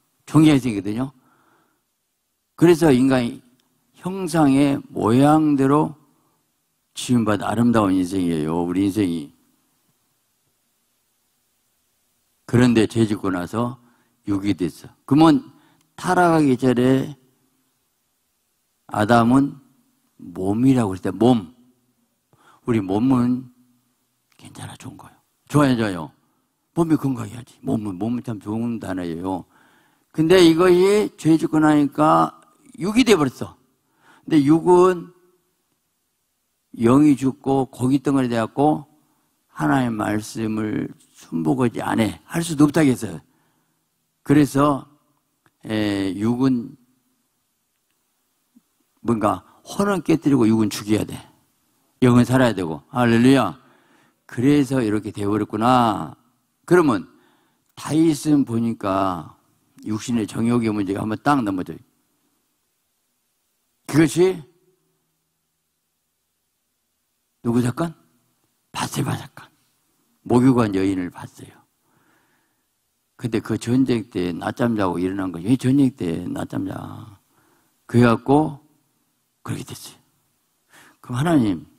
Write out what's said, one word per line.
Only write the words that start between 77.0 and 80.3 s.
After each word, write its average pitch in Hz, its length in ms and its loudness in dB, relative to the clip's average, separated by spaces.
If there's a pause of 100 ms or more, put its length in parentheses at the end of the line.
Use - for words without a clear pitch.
그래갖고 131 760 2 (800)
그렇게 110 200 -10
됐어요. - 320 -20 (1040)